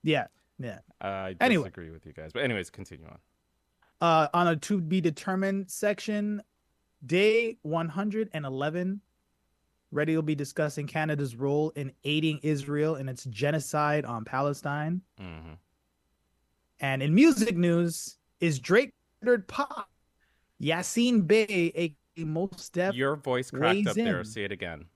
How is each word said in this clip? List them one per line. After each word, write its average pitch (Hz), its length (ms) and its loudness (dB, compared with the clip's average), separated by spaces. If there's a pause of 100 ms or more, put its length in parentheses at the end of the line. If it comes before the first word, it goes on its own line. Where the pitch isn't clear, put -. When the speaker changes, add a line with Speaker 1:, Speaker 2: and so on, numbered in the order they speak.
Speaker 1:
yeah, 151 240 2 (320)
yeah. 110 220 -10 (200)
Speaker 2:
I 95 400 -6
Speaker 1:
Anyway. 220 240 4
Speaker 2:
disagree 85 260 -12
with 80 140 -20
you 78 80 -18
guys. 80 220 -14
But 123 80 -2
anyways, 110 260 -2
continue 80 380 -18
on. - 120 -20 (840)
Speaker 1:
Uh, 160 320 6
on 175 140 4
a 165 80 2
to 196 240 -2
be 170 200 0
determined 190 680 -2
section, 208 720 -2 (640)
day 220 560 4
one 165 260 -2
hundred 202 460 -2
and 151 100 -4
eleven, 156 560 -2 (920)
Reddy 156 220 2
will 160 80 2
be 151 120 0
discussing 143 520 -4
Canada's 147 480 -2
role 143 360 0
in 139 220 -8 (120)
aiding 151 380 0
Israel 147 540 0
in 135 120 -6
its 127 160 -10
genocide 147 800 0
on 113 200 -6
Palestine. 143 760 -2 (200)
Speaker 2:
Mm-hmm. 80 340 -12 (1300)
Speaker 1:
And 135 220 0
in 147 120 2
music 226 420 6
news, 170 640 2 (220)
is 156 200 2
Drake 220 320 2 (280)
considered 226 280 2
pop? - 400 -6 (720)
Yassine 190 640 2
Bey, 202 480 4
A 165 140 0
K 147 60 -8 (240)
A 165 60 -6
Mos 170 460 -4
Def, 175 240 -2
Speaker 2:
Your 139 220 0
voice 127 340 -2
cracked 139 260 2
Speaker 1:
weighs 202 100 0
Speaker 2:
up 104 100 0
there. 107 240 0
Speaker 1:
in. - 40 -8
Speaker 2:
Say 110 200 -6
it 98 80 -4
again. 85 420 -8